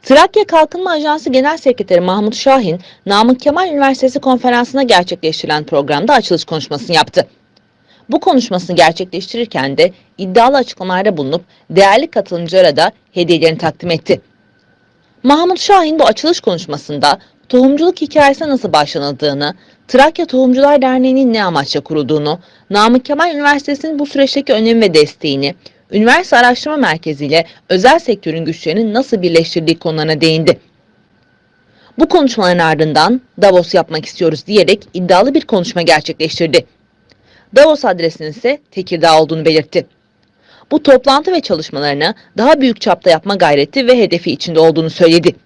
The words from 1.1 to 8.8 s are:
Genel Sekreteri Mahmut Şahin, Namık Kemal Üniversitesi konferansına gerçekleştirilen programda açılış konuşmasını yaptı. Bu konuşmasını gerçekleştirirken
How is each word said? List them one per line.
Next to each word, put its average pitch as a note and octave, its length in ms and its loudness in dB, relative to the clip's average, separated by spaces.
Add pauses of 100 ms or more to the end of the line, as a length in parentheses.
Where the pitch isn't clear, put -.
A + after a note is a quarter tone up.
Genel C4+ 260 0
Sekreteri G3 440 0
Mahmut G#3 340 -2
Şahin, A3+ 460 0 (260)
Namık A3+ 340 2
Kemal E4+ 280 -2
Üniversitesi C4+ 520 0
konferansına B3 600 0
gerçekleştirilen E3 840 -2
programda D3+ 500 0
açılış G3 300 0
konuşmasını D3+ 520 -6
yaptı. - 320 0 (800)
Bu D4 120 -2
konuşmasını G3 560 -2
gerçekleştirirken E3+ 1000 -2